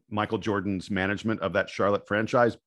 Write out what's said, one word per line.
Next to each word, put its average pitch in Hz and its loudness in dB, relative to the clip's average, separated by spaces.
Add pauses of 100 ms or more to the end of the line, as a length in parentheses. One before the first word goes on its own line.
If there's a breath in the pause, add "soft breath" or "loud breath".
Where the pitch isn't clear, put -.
Michael 107 -2
Jordan's 98 -2
management 101 -2
of 92 -2
that 92 0
Charlotte 101 0
franchise, 110 2